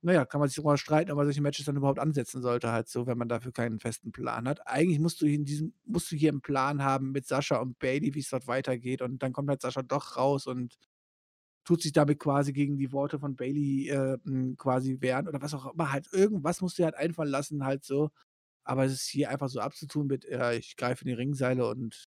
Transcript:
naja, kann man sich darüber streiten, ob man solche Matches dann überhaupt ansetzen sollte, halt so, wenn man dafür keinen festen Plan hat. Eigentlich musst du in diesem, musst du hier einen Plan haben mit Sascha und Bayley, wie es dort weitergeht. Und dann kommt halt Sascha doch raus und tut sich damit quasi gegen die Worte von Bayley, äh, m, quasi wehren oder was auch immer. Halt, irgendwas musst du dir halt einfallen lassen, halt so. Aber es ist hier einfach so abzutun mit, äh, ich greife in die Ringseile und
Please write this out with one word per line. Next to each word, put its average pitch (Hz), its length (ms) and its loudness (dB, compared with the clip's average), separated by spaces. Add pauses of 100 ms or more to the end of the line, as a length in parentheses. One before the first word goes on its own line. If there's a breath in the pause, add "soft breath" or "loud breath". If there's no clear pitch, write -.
naja, 170 220 6
kann 143 160 -2
man 147 80 4
sich 131 100 -2
darüber 147 200 4
streiten, 151 320 2
ob 143 80 0
man 143 80 4
solche 143 160 2
Matches 143 240 0
dann 143 120 0
überhaupt 139 200 4
ansetzen 143 460 0
sollte, 120 280 2
halt 113 160 0
so, 123 200 -4
wenn 120 100 0
man 120 100 -2
dafür 120 240 -4
keinen 113 280 -2
festen 117 320 -6
Plan 120 360 -4
hat. - 200 -4
Eigentlich 147 320 4
musst 165 200 0
du 156 60 2
in 147 200 2
diesem, 147 280 -4 (100)
musst - 280 -4
du 165 40 -4
hier 151 140 4
einen 143 120 -2
Plan 139 420 0
haben 135 280 2
mit 135 140 -4
Sascha 139 320 0
und 123 220 -4
Bayley, 139 340 0
wie 151 60 -4
es 131 100 -6
dort 127 160 -4
weitergeht. 127 560 -2
Und 127 220 -4
dann 131 100 -2
kommt 143 160 -2
halt 139 140 0
Sascha 127 180 -4
doch 135 340 -4
raus 139 300 2
und 127 320 -6 (840)
tut 165 180 4
sich 156 100 -2
damit 147 280 4
quasi 143 340 2
gegen 143 240 0
die 135 140 -2
Worte 143 260 -2
von 139 180 -6
Bayley, 139 540 -2
äh, 135 380 0
m, 131 300 -2
quasi 131 440 0
wehren 135 260 0
oder 143 140 -4
was 147 140 -6
auch 131 180 -8
immer. 156 180 0
Halt, 139 220 -4
irgendwas 190 480 2
musst 185 160 -2
du 175 60 4
dir - 20 4
halt 156 120 0
einfallen 156 340 -2
lassen, 139 340 -2
halt 139 180 -2
so. 147 280 0 (520 soft breath)
Aber 135 220 2
es 135 80 2
ist 127 140 -6
hier 143 240 0
einfach 139 180 -2
so 131 100 -6
abzutun 143 460 -4
mit, 135 200 -2
äh, 120 300 0
ich - 220 -8
greife 123 260 -2
in - 40 -4
die 127 80 -2
Ringseile 127 520 0
und 113 380 -6 (120)